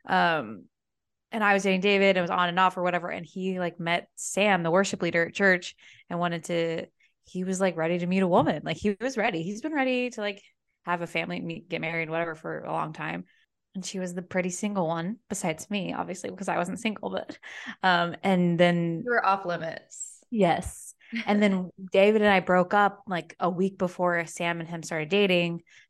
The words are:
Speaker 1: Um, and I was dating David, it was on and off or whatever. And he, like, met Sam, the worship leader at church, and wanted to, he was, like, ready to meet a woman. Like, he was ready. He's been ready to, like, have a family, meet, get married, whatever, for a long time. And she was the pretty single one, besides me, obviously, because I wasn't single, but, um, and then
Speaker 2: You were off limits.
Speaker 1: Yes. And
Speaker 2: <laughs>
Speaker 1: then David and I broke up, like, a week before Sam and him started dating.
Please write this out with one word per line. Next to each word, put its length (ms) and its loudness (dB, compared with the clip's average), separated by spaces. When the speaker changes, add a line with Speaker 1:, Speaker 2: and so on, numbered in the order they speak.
Speaker 1:
Um, 580 2
and 120 -2
I 120 6
was 80 2
dating 180 2
David, 340 6
it 60 2
was 80 -2
on 180 2
and 120 0
off 180 4
or 60 -2
whatever. 260 0
And 160 -8
he, 340 -4
like, 200 -4
met 360 -2
Sam, 460 2
the 80 0
worship 320 2
leader 240 0
at 80 -6
church, 420 2
and 80 -4
wanted 260 -2
to, 400 -2
he 200 -8
was, 160 -4
like, 160 2
ready 220 0
to 80 -2
meet 160 2
a 60 4
woman. 360 2
Like, 140 -4
he 240 0
was 160 -4
ready. 240 -2
He's 220 -6
been 100 -6
ready 380 0
to, 100 -10
like, 220 -6
have 160 -2
a 60 -4
family, 340 -4
meet, 280 -8
get 120 -4
married, 300 -4
whatever, 240 -4
for 280 -8
a 80 -8
long 220 -4
time. 320 -8
And 100 -10
she 140 -10
was 160 -6
the 80 -8
pretty 300 -4
single 360 -2
one, 300 -4
besides 440 -6
me, 200 -4
obviously, 380 -8
because 200 -8
I 80 -2
wasn't 220 -2
single, 300 -4
but, 260 -8
um, 400 2
and 380 4
then 440 2
Speaker 2:
You 80 -6
were 140 2
off 180 2
limits. 760 -8
Speaker 1:
Yes. 600 0
And 140 4
Speaker 2:
<laughs> 20 6
Speaker 1:
then 260 2
David 320 6
and 80 6
I 100 6
broke 340 4
up, 320 2
like, 320 -6
a 100 0
week 300 -2
before 480 0
Sam 320 -4
and 100 -10
him 140 -8
started 260 -4
dating. 520 2